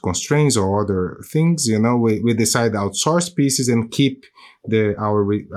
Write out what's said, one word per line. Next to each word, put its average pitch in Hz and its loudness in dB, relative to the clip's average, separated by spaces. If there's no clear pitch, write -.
constraints 139 0
or 101 0
other 92 -4
things, 156 0
you 107 2
know, 120 2
we, 113 2
we 117 2
decide 113 0
to 107 -2
outsource 156 -2
pieces 135 0
and 117 0
keep 135 -2
the, 107 0
our 104 0
re-, 101 -2